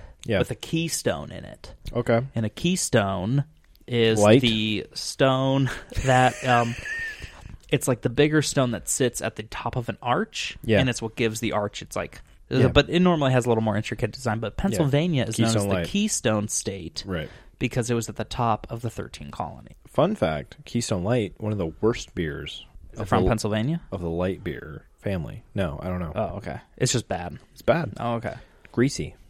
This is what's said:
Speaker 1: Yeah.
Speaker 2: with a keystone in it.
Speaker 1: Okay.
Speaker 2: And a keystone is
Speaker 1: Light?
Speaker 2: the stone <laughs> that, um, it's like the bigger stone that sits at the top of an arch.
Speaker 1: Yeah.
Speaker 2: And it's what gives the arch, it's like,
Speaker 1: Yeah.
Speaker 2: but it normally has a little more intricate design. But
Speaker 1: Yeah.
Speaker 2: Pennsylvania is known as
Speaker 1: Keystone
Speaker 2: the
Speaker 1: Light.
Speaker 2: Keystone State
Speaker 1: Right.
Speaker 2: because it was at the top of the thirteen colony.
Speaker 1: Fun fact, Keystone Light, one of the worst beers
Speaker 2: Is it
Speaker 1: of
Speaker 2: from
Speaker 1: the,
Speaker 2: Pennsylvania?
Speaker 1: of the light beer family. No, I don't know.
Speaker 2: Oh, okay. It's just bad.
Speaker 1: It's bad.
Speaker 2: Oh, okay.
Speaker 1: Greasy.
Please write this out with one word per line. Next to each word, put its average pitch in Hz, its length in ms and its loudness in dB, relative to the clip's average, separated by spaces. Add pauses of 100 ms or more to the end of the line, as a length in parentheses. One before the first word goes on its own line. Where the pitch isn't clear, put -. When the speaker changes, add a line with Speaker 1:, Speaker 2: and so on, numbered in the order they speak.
(260)
Speaker 1:
Yeah. 113 120 2
Speaker 2:
with - 140 0
a 110 40 -8
keystone 123 760 -4
in - 120 -12
it. - 300 -16 (180)
Speaker 1:
Okay. 120 300 2 (140)
Speaker 2:
And 113 100 0
a 104 40 -2
keystone 117 960 0 (420)
is 113 320 4
Speaker 1:
Light? 107 220 10
Speaker 2:
the 110 520 2
stone 135 760 2 (140)
<laughs> - 200 -6
that, 127 300 6 (100)
um, 120 300 4 (920)
it's - 180 0
like 127 140 0
the 151 100 0
bigger 147 320 4
stone 127 280 0
that 101 160 -6
sits - 360 0
at 113 140 -6
the 113 60 -8
top - 320 -8
of 120 140 -4
an 113 140 -6
arch. 135 600 -2
Speaker 1:
Yeah. 110 160 4
Speaker 2:
And 131 80 4
it's 123 140 -4
what 110 140 -6
gives 110 240 0
the 104 140 -2
arch, 104 280 -2
it's - 140 -10
like, - 260 -8 (280)
Speaker 1:
Yeah. 127 200 6
Speaker 2:
but 143 200 6
it 170 120 4
normally 156 320 4
has 123 120 4
a 123 40 2
little 113 140 2
more 107 120 0
intricate 107 360 -4
design. 110 280 -4
But 113 180 -6
Speaker 1:
Yeah. - 60 -2
Speaker 2:
Pennsylvania 160 640 2
is 113 100 -4
known 117 100 4
as 113 60 2
Speaker 1:
Keystone 101 160 2
Speaker 2:
the 98 60 2
Speaker 1:
Light. 85 120 0
Speaker 2:
Keystone 107 600 0
State - 580 -6
Speaker 1:
Right. 87 240 -4 (300)
Speaker 2:
because 120 300 0
it 123 60 0
was 117 120 -2
at 104 80 -10
the 113 80 -6
top 113 460 0
of 117 140 -8
the 120 60 -4
thirteen - 420 -10
colony. - 440 -10 (120)
Speaker 1:
Fun 185 280 2
fact, 76 480 -2
Keystone 110 400 -2
Light, 107 360 0
one 107 120 -4
of 107 60 -2
the 82 140 -2 (100)
worst - 340 0
beers 73 500 -6 (280)
Speaker 2:
Is - 60 -12
it - 20 -8
Speaker 1:
of 104 80 -8
Speaker 2:
from 110 140 4
Speaker 1:
the, 95 60 4
Speaker 2:
Pennsylvania? 110 520 0 (100)
Speaker 1:
of 101 100 -6
the 85 80 -4
light 87 340 -2
beer 76 420 -10 (160)
family. 90 420 -6 (120)
No, 85 280 -2
I 87 60 -6
don't 90 100 -2
know. 82 160 -6
Speaker 2:
Oh, 95 220 -4
okay. - 220 -10 (180)
It's - 160 0
just 117 160 -2
bad. 87 280 -6 (160)
Speaker 1:
It's - 80 -20
bad. 113 380 2
Speaker 2:
Oh, 117 160 -2
okay. 117 200 -6 (360)
Speaker 1:
Greasy. 113 440 0 (140)